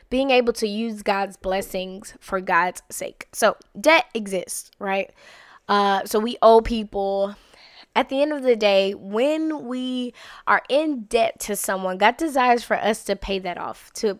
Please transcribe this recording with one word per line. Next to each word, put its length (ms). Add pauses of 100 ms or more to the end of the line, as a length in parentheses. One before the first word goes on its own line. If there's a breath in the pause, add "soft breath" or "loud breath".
(100)
being 200
able 220
to 160
use 340
God's 360
blessings 800
for 200
God's 500
sake. 420
So 240 (220)
debt 340
exists, 680
right? 320 (560 loud breath)
Uh, 380
so 140
we 240
owe 180
people. 760 (600 loud breath)
At 140
the 100
end 140
of 80
the 120
day, 380
when 720
we 480 (340 loud breath)
are 220
in 360
debt 360
to 160
someone, 400
God 220
desires 440
for 140
us 280
to 120
pay 220
that 180
off, 380
to, 260